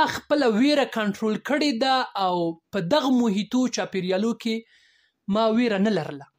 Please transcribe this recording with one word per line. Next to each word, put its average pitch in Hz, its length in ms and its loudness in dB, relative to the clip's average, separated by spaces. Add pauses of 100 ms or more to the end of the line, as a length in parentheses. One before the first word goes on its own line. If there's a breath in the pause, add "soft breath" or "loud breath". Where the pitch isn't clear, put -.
(120)
خپله 294 420 0
ویره 269 300 2 (100)
کنټرول 214 420 -2 (120)
کړې 294 220 0 (120)
ده 262 140 2 (260)
او 180 160 0 (380)
په 196 40 -2 (140)
دغه 277 240 2
محیطو 226 420 0 (160)
چاپیریالو 185 640 -2
کې 226 160 -2 (800 soft breath)
ما 220 80 2 (140)
ویره 226 260 2
نه 220 140 2
لرله. 147 280 -8 (120)